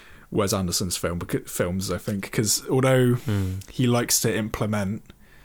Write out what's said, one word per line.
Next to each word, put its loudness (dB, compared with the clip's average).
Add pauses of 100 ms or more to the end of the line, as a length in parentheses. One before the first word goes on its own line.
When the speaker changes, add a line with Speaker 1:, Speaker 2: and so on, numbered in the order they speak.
(320)
Speaker 1:
Wes 0
Anderson's -2
film, -2
becau-, -4
films, -2
I -2
think, -6
'cause 0
although 4
Speaker 2:
Hmm. 0 (180)
Speaker 1:
he 0
likes 2
to 2
implement -2 (420)